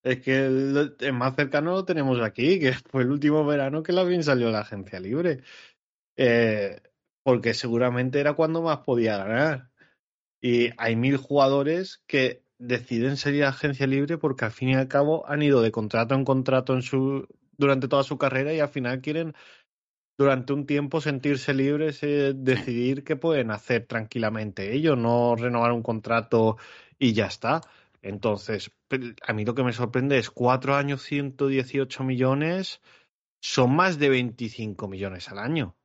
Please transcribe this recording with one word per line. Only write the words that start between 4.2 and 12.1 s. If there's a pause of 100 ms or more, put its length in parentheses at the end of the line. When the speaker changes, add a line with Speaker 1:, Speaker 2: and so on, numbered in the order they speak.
Speaker 1:
salió
a
la
agencia
libre. (720)
Eh, (420)
porque
seguramente
era
cuando
más
podía
ganar. (720)
Y
hay
mil
jugadores
que (160)